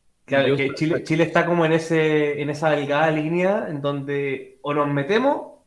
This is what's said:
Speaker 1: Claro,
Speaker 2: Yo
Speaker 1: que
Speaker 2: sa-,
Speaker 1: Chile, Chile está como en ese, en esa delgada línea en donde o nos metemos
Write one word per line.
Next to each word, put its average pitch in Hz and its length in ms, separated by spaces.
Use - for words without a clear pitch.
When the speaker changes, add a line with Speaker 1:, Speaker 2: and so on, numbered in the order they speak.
Speaker 1:
Claro, 135 200
Speaker 2:
Yo 139 80
Speaker 1:
que 139 100
Speaker 2:
sa-, 139 80
Speaker 1:
Chile, 160 280
Chile 160 200
está 170 220
como 170 200
en 156 80
ese, 156 680
en 147 80
esa 151 220
delgada 147 400
línea 180 580
en 143 120
donde 143 800
o 147 120
nos 147 140
metemos 202 800